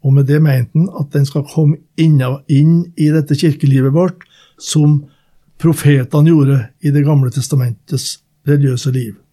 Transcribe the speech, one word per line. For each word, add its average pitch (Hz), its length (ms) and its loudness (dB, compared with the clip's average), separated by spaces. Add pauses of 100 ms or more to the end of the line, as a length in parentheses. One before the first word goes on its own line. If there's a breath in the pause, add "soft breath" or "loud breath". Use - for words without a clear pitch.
og 139 140 0
med 139 100 2
det 147 160 0
mente 131 320 0
han 165 140 0 (100)
at 143 160 -8
den 143 160 0
skal 143 160 -6
komme 156 320 0 (240)
inna-, 139 380 0 (100)
inn 165 380 2 (100)
i 151 160 0
dette 151 240 0
kirkelivet 135 560 0
vårt 175 320 -2 (320 soft breath)
som 147 460 0 (580 soft breath)
profetene 147 720 2
gjorde 139 240 2 (240)
i 143 140 -2
Det 147 100 2
gamle 139 240 0
testamentets 127 960 -6 (260)
religiøse 139 480 0
liv. 113 160 -8 (200)